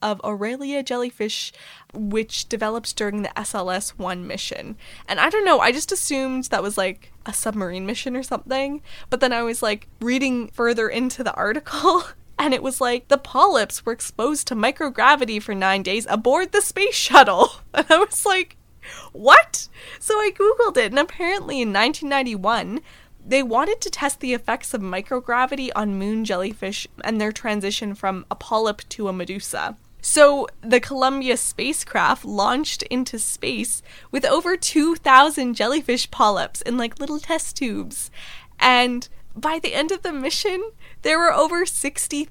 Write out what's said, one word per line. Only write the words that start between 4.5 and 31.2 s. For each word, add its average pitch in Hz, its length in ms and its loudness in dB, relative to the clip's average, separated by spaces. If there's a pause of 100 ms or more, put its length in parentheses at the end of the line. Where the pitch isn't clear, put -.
And - 140 -2
I - 100 6
don't 427 140 0
know, 330 160 6
I 247 140 4
just 302 180 -6
assumed 262 540 -2
that 190 180 -2
was, 208 140 -6
like, 190 340 -4 (140)
a 208 80 -8
submarine 190 520 -4
mission 247 300 -6
or 262 80 -6
something. 269 580 -4 (280)
But 247 100 -2
then 254 140 4
I 233 100 0
was, 233 180 -4
like, 208 280 -2 (100)
reading 247 480 0
further 226 400 0
into 254 340 -4
the 220 120 -4
article, 302 680 0 (180)
<laughs> - 180 -10
and 294 140 2
it - 100 0
was 262 160 -4
like, 247 300 0
"The 277 80 6
polyps 269 680 2
were - 60 -2
exposed - 560 -4
to 247 80 -4
microgravity 247 880 2
for 214 100 -6
nine 190 300 2
days 202 260 -4
aboard 269 440 2
the 403 80 4
space 403 340 0
shuttle." 202 680 8
<laughs> - 100 -18
And - 160 2
I 320 80 8
was - 280 0
like, 370 300 0 (560)
"What?" - 560 6 (320)
So - 160 -2
I 427 160 2
Googled 427 460 2
it, 214 140 4
and 269 80 2
apparently 339 600 -2
in 220 140 -2
nineteen 262 340 0
ninety-one, 226 720 -2 (460)
they 277 180 2
wanted 269 380 0
to 370 80 -6
test - 300 -4
the 254 140 -2
effects 240 400 -4
of 220 80 -4
microgravity 247 960 -2
on 202 240 -2
moon 214 260 -2
jellyfish 196 640 -4 (160)
and 220 180 -2
their 214 100 -2
transition 208 640 -4
from 190 340 -4
a 202 60 -6
polyp 220 540 -2
to 208 180 -6
a 185 60 -4
medusa. 185 640 -8 (240)
So 285 480 6 (120)
the 247 200 2
Columbia 262 560 0